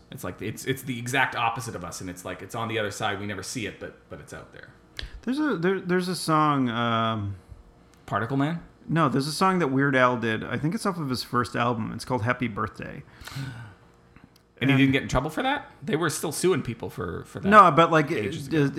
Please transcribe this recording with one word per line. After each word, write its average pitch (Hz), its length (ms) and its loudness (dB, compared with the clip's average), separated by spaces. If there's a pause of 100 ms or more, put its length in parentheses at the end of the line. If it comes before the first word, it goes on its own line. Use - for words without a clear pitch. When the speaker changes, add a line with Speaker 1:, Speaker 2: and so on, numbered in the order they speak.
(120)
Speaker 1:
It's - 120 -14
like, 90 180 -8
it's, 101 240 -8
it's 135 160 -2
the 131 160 -8
exact 123 380 0
opposite 117 400 -4
of 90 100 -10
us, 85 160 -10
and 95 80 -10
it's 87 160 -12
like, 92 160 -10
it's 98 140 -14
on 113 140 -4
the 110 100 -2
other 104 100 -2
side. 101 300 -4
We 101 80 -8
never 98 160 -8
see 107 240 -6
it, 90 120 -12
but, - 180 -14 (120)
but 85 100 -14
it's - 140 -16
out - 180 -18
there. - 180 -20 (540)
Speaker 2:
There's 262 160 -4
a, 285 180 0
there, 180 220 0
there's 180 280 0
a 185 80 -4
song, 151 540 2
um, 113 680 0 (720)
Speaker 1:
Particle 113 300 -2
Man? 160 240 0 (280)
Speaker 2:
No, 151 200 4
there's 139 180 0
a 156 40 -6
song 185 280 2
that 160 80 2
Weird 135 280 2
Al 123 220 6
did. 110 260 -2
I 117 140 -6
think 151 160 -2
it's 226 140 -4
off 180 100 -2
of 151 120 -4
his 123 140 -2
first 120 320 0
album. 117 380 0
It's - 120 -10
called 127 180 -2
Happy 123 240 0
Birthday. - 560 -8 (1600)
Speaker 1:
And 139 120 4
he - 20 6
Speaker 2:
And 135 60 6
Speaker 1:
didn't 135 140 6
get 135 100 2
in 104 40 -8
trouble 135 220 0
for 247 140 -4
that? 269 260 -2 (140)
They 147 140 -2
were 165 120 2
still 156 220 -4
suing 170 320 2
people - 260 -8
for, 87 360 -8
for - 160 -12
that - 60 0
Speaker 2:
No, 202 220 10
but, 165 220 6
like, 156 180 4
Speaker 1:
ages 139 380 -4
Speaker 2:
it, 151 80 -4
Speaker 1:
ago. 139 240 4